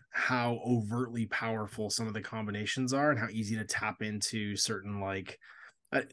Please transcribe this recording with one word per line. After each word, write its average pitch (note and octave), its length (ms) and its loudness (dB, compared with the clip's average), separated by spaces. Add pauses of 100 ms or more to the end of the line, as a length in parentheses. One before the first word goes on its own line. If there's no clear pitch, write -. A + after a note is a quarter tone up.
(100)
how A#2+ 540 2
overtly A#2 640 2
powerful G#2+ 640 -2
some A2+ 160 0
of G#2+ 80 -4
the G#2 80 -4
combinations G#2+ 720 -2
are C#3+ 160 6
and A#2 100 4
how G#2+ 100 0
easy A2 260 -2
to A2 80 -2
tap G#2+ 360 -2
into G#2+ 560 -2
certain, G2+ 440 0
like, G2 380 -4 (540)
I, C3+ 200 2